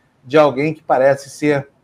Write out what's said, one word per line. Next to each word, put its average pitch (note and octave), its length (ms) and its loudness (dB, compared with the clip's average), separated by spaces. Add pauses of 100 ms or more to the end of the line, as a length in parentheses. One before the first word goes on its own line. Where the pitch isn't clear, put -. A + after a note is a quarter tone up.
(240)
de C3+ 140 -2
alguém D3 360 2
que - 80 -20
parece C3+ 480 0
ser C#3+ 380 -4 (160)